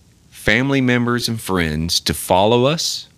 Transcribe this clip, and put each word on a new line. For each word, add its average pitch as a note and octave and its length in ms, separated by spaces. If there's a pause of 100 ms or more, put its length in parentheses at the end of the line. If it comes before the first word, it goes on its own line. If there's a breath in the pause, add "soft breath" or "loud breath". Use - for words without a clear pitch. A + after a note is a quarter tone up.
(300)
family C3 520
members A#2+ 480
and A2+ 100
friends E2 640
to E2+ 120
follow G#2+ 520
us - 420 (100)